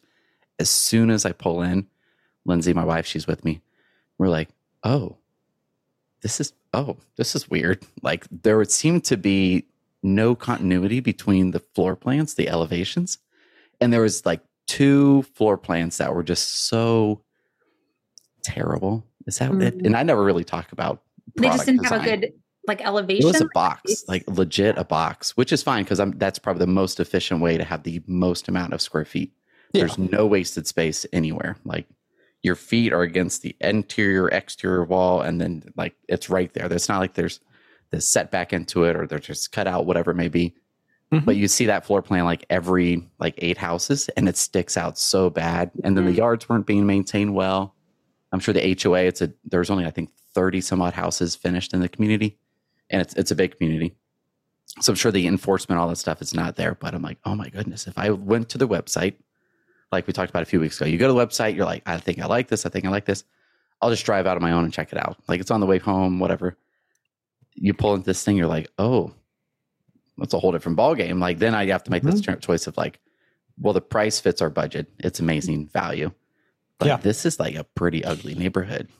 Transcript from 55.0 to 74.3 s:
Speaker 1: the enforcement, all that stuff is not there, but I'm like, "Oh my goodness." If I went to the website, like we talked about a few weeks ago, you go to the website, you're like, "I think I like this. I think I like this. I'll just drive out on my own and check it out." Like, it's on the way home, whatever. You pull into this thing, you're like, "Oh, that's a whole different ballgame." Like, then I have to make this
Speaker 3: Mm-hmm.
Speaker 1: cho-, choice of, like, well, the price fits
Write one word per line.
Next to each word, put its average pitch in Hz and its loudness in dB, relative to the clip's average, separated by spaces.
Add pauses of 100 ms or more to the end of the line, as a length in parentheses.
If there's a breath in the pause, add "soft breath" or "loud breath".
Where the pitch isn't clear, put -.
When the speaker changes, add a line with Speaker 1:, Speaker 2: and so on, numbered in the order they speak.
Speaker 1:
the 95 2
enforcement, 92 0
all 87 0
that 85 -4
stuff - -6
is - -8
not 82 -4
there, 82 -2
but - -10
I'm - -6
like, - -10
"Oh 101 -4
my 107 -8
goodness." - -10
If 90 -12
I 104 0
went 107 0
to - -10
the 131 2
website, 92 -2 (800)
like 92 0
we 95 -4
talked 92 -4
about 87 -2
a 82 -6
few 92 2
weeks 78 -2
ago, 76 0
you 80 0
go 120 4
to 135 4
the 120 4
website, 110 -2
you're 90 0
like, 85 -6
"I 85 -4
think 85 -4
I 80 -6
like 117 0
this. 107 -2
I 87 -4
think 92 -4
I 92 -2
like 101 -2
this. - -2 (580)
I'll 117 4
just 113 -2
drive 95 2
out 92 2
on 87 -2
my 85 2
own 85 4
and 80 -4
check 80 -8
it - -6
out." - -6 (120)
Like, 90 0
it's 92 -6
on 110 2
the 95 2
way 95 4
home, 92 0
whatever. 90 -2 (960)
You 98 0
pull 104 2
into 95 -2
this 92 -2
thing, 104 4
you're 85 2
like, 80 -2
"Oh, 107 0 (1040)
that's - -4
a 85 0
whole 95 4
different 82 -2
ballgame." 104 2
Like, 90 0
then 113 2
I 101 0
have 92 0
to - -8
make 87 0
this 165 2
Speaker 3:
Mm-hmm. 196 0
Speaker 1:
cho-, - -6
choice - -2
of, - -10
like, 80 -4 (580)
well, 104 0
the - 2
price 110 -2
fits - 0